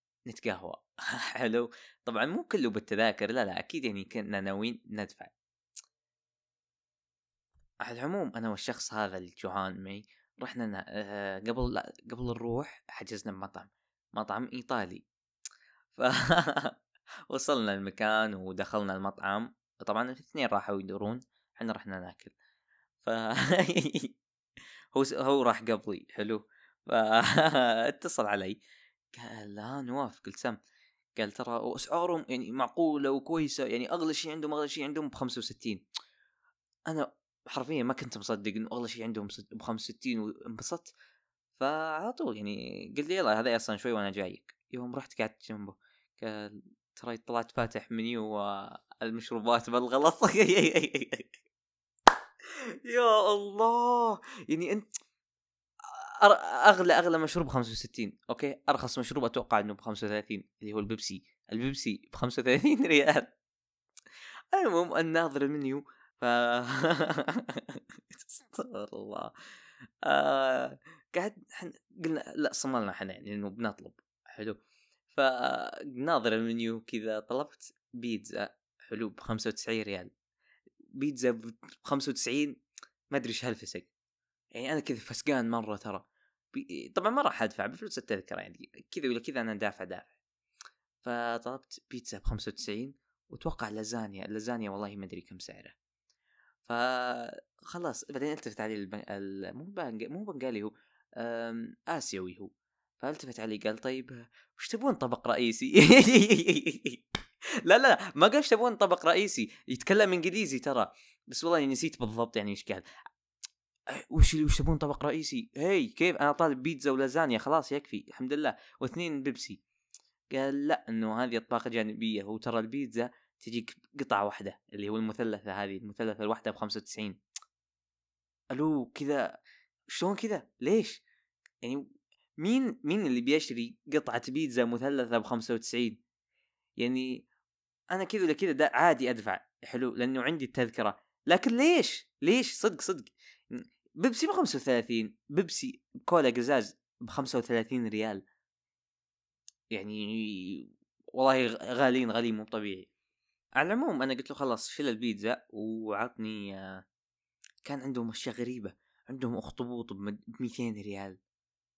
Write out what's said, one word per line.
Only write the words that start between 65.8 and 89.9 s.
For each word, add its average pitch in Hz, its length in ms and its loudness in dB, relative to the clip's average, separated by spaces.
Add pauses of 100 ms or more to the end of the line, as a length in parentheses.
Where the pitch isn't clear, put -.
ف-، 123 40 0
<laughs> 135 2000 0
استغفر - 640 -10
الله. 104 380 -10 (720)
آه، 135 760 2 (360)
قعد 196 360 -2
حن-، - 220 -12 (320)
قلنا: 160 300 -4
"لا، 147 180 0
صملنا 120 380 -2
حنا، 95 220 -8
يعني 104 200 -12
إنه 101 160 -6
بنطلب." 107 420 -8 (340)
حلو. 107 320 -10 (520)
فناظر 131 1200 0
المنيو 113 480 -2
كذا، 110 380 -6
طلبت - 560 -8 (180)
بيتزا، 113 560 -6 (400)
حلو، 107 200 -6
بخمسة 110 380 -6
وتسعين 110 360 -2
ريال. 98 280 -8 (680)
بيتزا 127 520 -2
ب-، 113 240 -8 (280)
بخمسة 139 260 -2
وتسعين، 139 520 -2 (500)
ما 139 60 0
أدري 117 120 -4
إيش 113 160 -6
هالفسق. 107 400 -8 (640)
يعني، 131 200 -6
أنا 156 80 0
كذا 131 200 -2
فسقان 123 500 -2
مرة 107 280 -2
ترى. 98 280 -10 (480)
بي-، 131 420 -10
طبعًا 196 140 2
ما 262 120 2
راح - 220 -2
أدفع 101 220 -2
بفلوس 165 320 -10
التذكرة، 98 440 -6
يعني، - 500 -20
كذا 147 180 -2
ولا 117 100 0
كذا 131 220 -4
أنا 113 120 -2
دافع، 101 300 -4
دافع. 92 300 -12 (880)